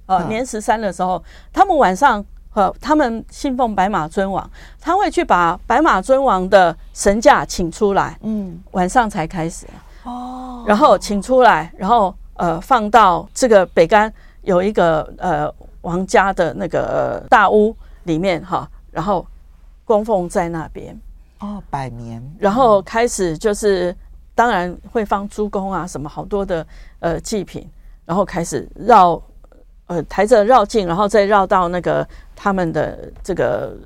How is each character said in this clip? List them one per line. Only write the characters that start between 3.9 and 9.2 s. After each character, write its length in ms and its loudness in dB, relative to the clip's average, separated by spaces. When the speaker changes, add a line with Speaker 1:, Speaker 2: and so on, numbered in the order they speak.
Speaker 1:
尊 240 -4
王， 160 -6
他 160 -2
会 140 0
去 160 -2
把 400 0
白 160 2
马 180 2
尊 240 0
王 260 0
的 260 6
神 260 0
驾 240 6
请 280 -6
出 220 0
来， 280 -2
Speaker 2:
嗯。 400 -8
Speaker 1:
晚 160 -2
上 220 0
才 160 -6